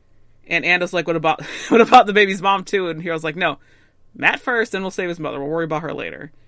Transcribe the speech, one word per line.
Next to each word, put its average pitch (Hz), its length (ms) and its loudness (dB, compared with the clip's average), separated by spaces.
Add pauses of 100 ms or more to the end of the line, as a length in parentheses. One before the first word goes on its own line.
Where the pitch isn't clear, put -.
(480)
And 170 160 -2
Ando's 175 300 0
like, 170 140 -2
"What 170 100 0
about, 160 280 0
<laughs> - 240 -14
what 233 120 8
about 240 240 8
the 202 80 -2
baby's 196 280 2
mom, 196 240 2
too?" 190 220 -2
And 160 140 -6
Hiro's 160 240 -6
like, 156 120 -4
"No, 175 200 -2 (560)
Matt - 260 0
first, 233 320 -2
then 190 120 -6
we'll 185 80 -6
save 185 180 -6
his 170 100 -8
mother. 135 200 -6
We'll 139 100 -8
worry 165 160 -4
about 156 160 -4
her 147 120 -8
later. - 380 -10 (160)